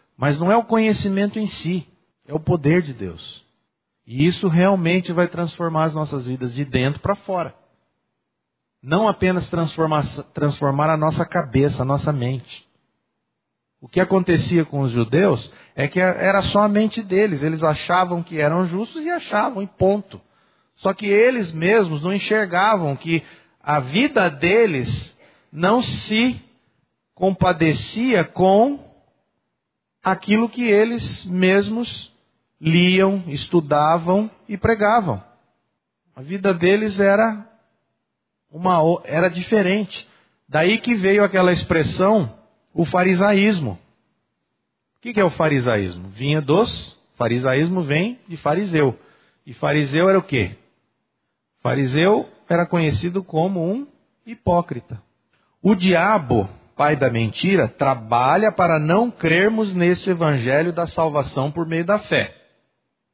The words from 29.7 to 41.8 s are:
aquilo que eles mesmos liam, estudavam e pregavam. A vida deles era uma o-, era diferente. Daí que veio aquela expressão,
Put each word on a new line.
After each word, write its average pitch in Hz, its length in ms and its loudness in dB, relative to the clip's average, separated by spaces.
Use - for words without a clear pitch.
aquilo 208 440 0
que 247 160 -6
eles 220 640 0
mesmos 196 880 -2
liam, 185 680 2
estudavam 165 1040 0
e 202 100 -8
pregavam. 208 640 0
A 127 60 -18
vida 190 320 -2
deles 196 460 0
era 208 480 2
uma 175 320 0
o-, 170 220 2
era 170 260 0
diferente. 190 800 -2
Daí 175 320 2
que 240 160 -2
veio 196 280 2
aquela 185 280 2
expressão, 170 800 0